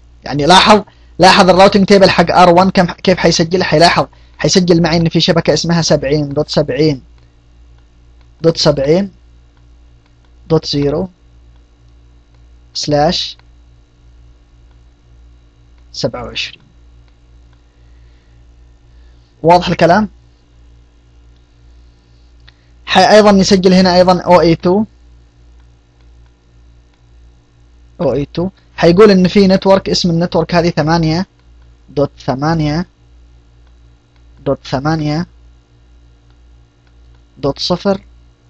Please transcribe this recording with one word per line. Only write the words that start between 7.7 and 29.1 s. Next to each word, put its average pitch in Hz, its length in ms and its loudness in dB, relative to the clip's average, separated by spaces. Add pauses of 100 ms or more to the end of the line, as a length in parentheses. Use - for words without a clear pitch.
دوت 165 160 0
سبعين، 156 540 0 (1400)
دوت 160 160 -2
زيرو، 147 440 -4 (1600)
سلاش 147 640 -4 (2500)
سبعة 123 300 -10
وعشرين. - 380 -14 (2750)
واضح 175 240 2
الكلام؟ 180 420 0 (2750)
حي-، 180 260 2
أيضًا 208 200 6
يسجل 190 420 2
هنا 185 220 2
أيضًا 180 260 2
أو 175 200 4
إي 165 140 2
تو. 185 280 -2 (3250)
أو 139 120 -2
إي 143 200 -4
تو. 175 160 -6 (260)
حيقول 180 360 4